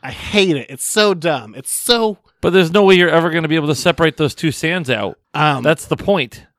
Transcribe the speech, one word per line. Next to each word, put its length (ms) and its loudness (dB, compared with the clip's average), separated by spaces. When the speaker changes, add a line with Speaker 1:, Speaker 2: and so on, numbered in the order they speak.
Speaker 1:
I 80 -12
hate 460 0
it. 120 -8
It's 160 -12
so 300 0
dumb. 400 -6
It's 160 -12
so 480 -2
Speaker 2:
But 100 0
there's 200 4
no 120 4
way 120 8
you're 140 4
ever 220 4
gonna 160 -2
be 80 0
able 140 0
to 60 0
separate 420 0
those 180 -2
two 160 -2
sands 400 -4
out. 260 -4
Speaker 1:
Um, 300 0
Speaker 2:
That's 220 0
the 120 -2
point. 480 -2